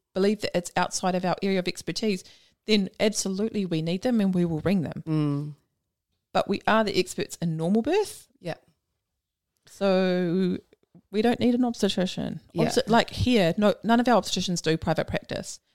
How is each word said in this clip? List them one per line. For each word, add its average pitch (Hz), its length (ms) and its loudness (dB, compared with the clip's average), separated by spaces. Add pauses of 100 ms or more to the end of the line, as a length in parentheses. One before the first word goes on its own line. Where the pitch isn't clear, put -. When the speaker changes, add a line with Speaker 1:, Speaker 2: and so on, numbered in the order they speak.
(140)
Speaker 1:
believe 202 280 2
that - 160 -4
it's 170 180 -6
outside 185 400 0
of 180 80 -2
our 175 180 0
area 196 180 0
of 180 100 -2
expertise, 185 540 -4 (420)
then 208 240 2 (100)
absolutely 202 640 -2
we 170 160 -2
need 170 200 -2
them 247 180 2
and 196 160 2
we 175 100 4
will 165 140 -2
ring 180 220 2
them. - 260 -6
Speaker 2:
Mm. 147 480 0 (800)
Speaker 1:
But - 160 0
we 196 180 -2
are 214 160 4
the 202 160 -2
experts - 420 -4
in 165 140 -2
normal 180 260 0
birth. 381 460 -2 (140)
Speaker 2:
Yeah. - 140 -10 (1120)
Speaker 1:
So 185 880 0 (540)
we 208 100 -2
don't 233 180 2
need 240 160 2
an 247 100 2
obstetrician. 185 760 -2 (120)
Speaker 2:
Yeah. 165 120 0
Speaker 1:
Obst-, - 240 0
like 220 200 4
here, 202 480 2
no, 208 160 4 (100)
none 233 160 4
of 240 80 2
our 226 140 4
obstetricians 185 400 -4
do 160 160 0
private - 300 -2
practice. - 520 -8 (160)